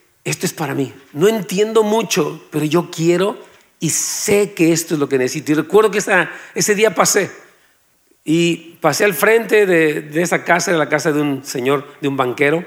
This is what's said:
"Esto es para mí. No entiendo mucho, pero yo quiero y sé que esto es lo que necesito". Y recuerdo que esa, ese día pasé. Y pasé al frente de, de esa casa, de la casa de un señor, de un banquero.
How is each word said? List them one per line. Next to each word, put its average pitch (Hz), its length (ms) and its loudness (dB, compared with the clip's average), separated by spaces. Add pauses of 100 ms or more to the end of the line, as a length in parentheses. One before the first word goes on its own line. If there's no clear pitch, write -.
(240)
"Esto 151 220 -6
es - 60 -6
para 139 220 -6
mí. 131 180 -4 (220)
No 151 120 0
entiendo 220 560 0
mucho, 180 680 -2
pero 151 160 -2
yo 160 240 -2
quiero 175 580 -2 (320)
y 160 100 -2
sé - 640 -2
que 170 180 2
esto 160 220 -2
es 147 60 -2
lo 139 80 0
que 135 100 0
necesito". 135 340 -2
Y 147 40 2
recuerdo 202 340 2
que 190 80 -2
esa, 180 320 0 (240)
ese 208 200 0
día 214 200 2
pasé. 190 360 0 (960)
Y 165 560 0
pasé 151 240 2
al 202 100 2
frente 214 520 4
de, 160 360 2
de 151 200 -4
esa 185 220 -2
casa, 202 260 0
de 170 80 2
la 147 100 0
casa 151 240 0
de 147 80 0
un 139 240 -2
señor, 135 420 -2 (140)
de 143 80 -2
un 139 80 -2
banquero. 139 500 0